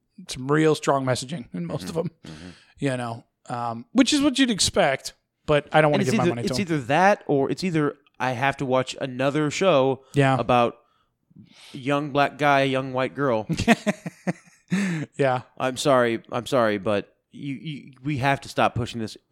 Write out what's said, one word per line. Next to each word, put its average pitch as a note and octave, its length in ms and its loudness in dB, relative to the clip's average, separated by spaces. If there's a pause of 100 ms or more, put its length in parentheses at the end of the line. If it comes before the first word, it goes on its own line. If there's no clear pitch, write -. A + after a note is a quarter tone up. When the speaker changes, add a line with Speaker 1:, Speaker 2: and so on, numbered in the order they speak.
(300)
Speaker 1:
some C3 220 -8
real D#3 240 4
strong C#3 300 0
messaging B2+ 480 -4
in F3 120 -8
most E3+ 240 -8
of E3+ 60 -8
Speaker 2:
Mm-hmm. E3 40 -4
Speaker 1:
'em, E3+ 120 -4 (160)
Speaker 2:
Mm-hmm. F#2 220 -16 (280)
Speaker 1:
you C#3 200 -2
know, A#2 280 -8 (240)
um, A#2+ 420 -6
which B3 220 2
is C#4+ 80 2
what C#4 180 0
you'd B3+ 120 2
expect, E3 640 0 (340)
but D3 260 2
I D#3+ 80 6
don't D3+ 100 6
wanna C#3+ 120 2
Speaker 2:
And - 40 -2
it's B2+ 40 2
Speaker 1:
give - 80 2
my - 40 2
Speaker 2:
either, F3 120 2
Speaker 1:
money A#2+ 80 -6
to - 100 -2
Speaker 2:
it's - 60 -2
Speaker 1:
'em. - 20 0
Speaker 2:
either E3 240 -2
that F3+ 420 4
or C3+ 240 2
it's C#3+ 120 -6
either D#3+ 320 0 (220)
I B2+ 140 -2
have C3 260 0
to D3 80 -4
watch B2+ 360 0
another C#3 500 -2
show C3+ 520 2 (100)
Speaker 1:
Yeah. C3+ 260 4
Speaker 2:
about A#2+ 380 2 (960)
young C#3+ 380 -2
black C#3 260 0
guy, C#3+ 260 4
young C3+ 300 -2
white B2+ 200 -2
girl. A#2+ 380 0
Speaker 1:
<laughs> D3+ 60 -4 (1600)
Yeah. B2+ 240 2 (160)
Speaker 2:
I'm B2+ 200 -4
sorry. A#2+ 540 2
I'm A#2+ 140 -6
sorry, A2 320 2
but G2+ 360 -2 (180)
you, C#3 240 -10
you, C#3 380 -12 (100)
we D3 160 -4
have C#3 220 0
to - 80 -16
stop A2 240 2
pushing A#2+ 280 -6
this G#2+ 160 -8 (140)